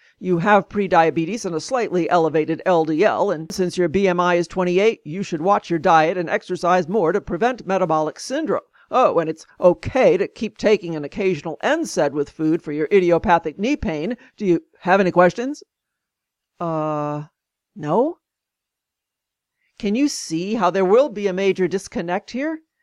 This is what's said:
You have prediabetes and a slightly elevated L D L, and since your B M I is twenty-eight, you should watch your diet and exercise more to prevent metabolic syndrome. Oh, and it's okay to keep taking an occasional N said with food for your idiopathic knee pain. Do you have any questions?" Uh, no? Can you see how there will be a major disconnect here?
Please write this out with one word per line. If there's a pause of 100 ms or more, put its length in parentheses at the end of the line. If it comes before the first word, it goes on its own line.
(180)
You
have
prediabetes
and
a
slightly
elevated
L
D
L,
and
since
your
B
M
I
is
twenty-eight,
you
should
watch
your
diet
and
exercise
more
to
prevent
metabolic
syndrome. (280)
Oh,
and
it's (140)
okay
to
keep
taking
an
occasional
N
said
with
food
for
your
idiopathic
knee
pain. (180)
Do
you (160)
have
any
questions?" (960)
Uh, (500)
no? (1600)
Can
you
see
how
there
will
be
a
major
disconnect
here? (220)